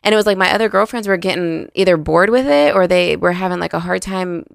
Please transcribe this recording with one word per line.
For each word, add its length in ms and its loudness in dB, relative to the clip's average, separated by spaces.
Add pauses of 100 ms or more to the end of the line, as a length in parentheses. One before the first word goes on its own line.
and 100 2
it 40 4
was 80 2
like 120 2
my 160 2
other 140 0
girlfriends 400 -2
were 100 2
getting 560 -4
either 220 2
bored 340 2
with 180 2
it 280 4
or 100 2
they 300 2
were 160 0
having, 300 -4
like, 120 -6
a 60 -4
hard 220 -6
time 540 -6